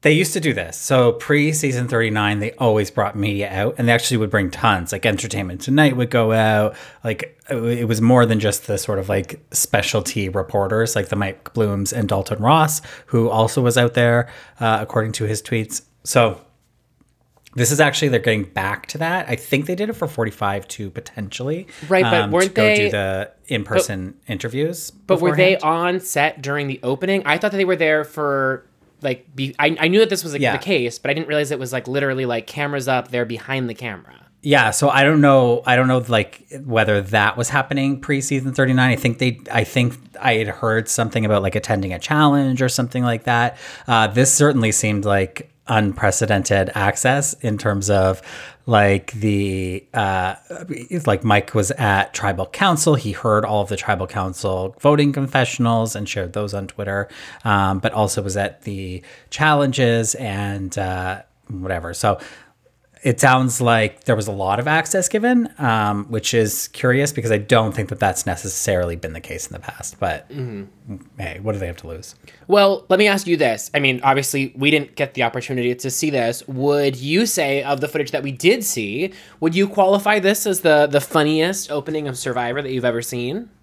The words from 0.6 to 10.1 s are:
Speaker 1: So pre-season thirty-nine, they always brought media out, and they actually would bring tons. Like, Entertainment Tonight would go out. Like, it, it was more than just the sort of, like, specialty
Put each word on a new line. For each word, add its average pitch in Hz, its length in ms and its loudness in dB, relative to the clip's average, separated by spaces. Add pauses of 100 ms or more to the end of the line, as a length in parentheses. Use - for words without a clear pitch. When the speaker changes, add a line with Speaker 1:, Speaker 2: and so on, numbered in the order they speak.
Speaker 1:
So 123 360 4
pre-season 143 760 0
thirty-nine, 107 500 0
they 104 200 -4
always 110 320 2
brought 104 260 -2
media 101 340 -2
out, 98 280 -2
and 120 100 2
they 120 40 6
actually 120 260 2
would 107 100 0
bring 95 220 0
tons. 98 420 0
Like, 101 140 -2
Entertainment 98 560 -4
Tonight 139 340 4
would 123 140 0
go 113 220 2
out. 110 440 2 (260)
Like, - 460 -6
it, 139 80 -2
it 120 320 -2
was 110 140 0
more 120 240 6
than 113 120 2
just 104 280 -2
the 101 100 -2
sort 98 220 -4
of, 98 100 -6
like, 98 320 -2 (100)
specialty - 800 -2